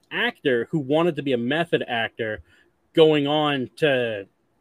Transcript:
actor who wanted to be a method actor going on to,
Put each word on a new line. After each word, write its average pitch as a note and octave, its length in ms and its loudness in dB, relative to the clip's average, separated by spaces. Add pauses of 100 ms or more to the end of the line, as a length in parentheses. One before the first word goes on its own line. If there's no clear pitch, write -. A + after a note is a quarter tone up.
(120)
actor D3 580 -2
who E3+ 80 -2
wanted D3+ 380 0
to D3 60 -6
be C#3 100 -2
a A#2+ 60 0
method C#3+ 500 -2
actor A2+ 540 -6 (500)
going D#3 340 4
on C#3+ 520 -2
to, A#2+ 480 0 (340)